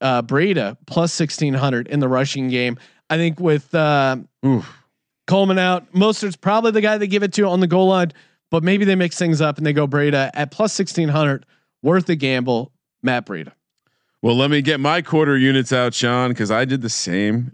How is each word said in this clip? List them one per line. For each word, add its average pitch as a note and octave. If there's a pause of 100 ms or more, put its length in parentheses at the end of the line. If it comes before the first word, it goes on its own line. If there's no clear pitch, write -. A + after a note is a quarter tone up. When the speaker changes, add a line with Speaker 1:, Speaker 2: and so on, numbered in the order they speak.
Speaker 1:
uh, B2+
Breida, C3+ (120)
plus E3+
sixteen D3
hundred B2+
in D3
the C3
rushing C3
game. B2 (320)
I D#3
think E3
with, D#3
uh, C#3+ (280)
Speaker 2:
Oof. B2 (600)
Speaker 1:
Coleman F#3+
out, F#3
Mostert's G3+
probably A3
the G#3+
guy G#3+
they G#3
give G3
it G3+
to G#3
on F3+
the F#3
goal F#3
line, F3+ (400)
but E3
maybe G3
they G3
mix F3
things E3
up D3+
and D#3
they D3+
go D3
Breida C#3+
at C#3+
plus G#3+
sixteen E3
hundred. C#3+ (340)
Worth F3
the F3
gamble, B2+ (320)
Matt B2
Breida. D#2+ (680)
Speaker 2:
Well, A#2
let C3+
me D3
get C#3+
my D3+
quarter D3+
units C3
out, B2
Sean, B2
'cause G#2+
I A2+
did C3
the A#2
same G#2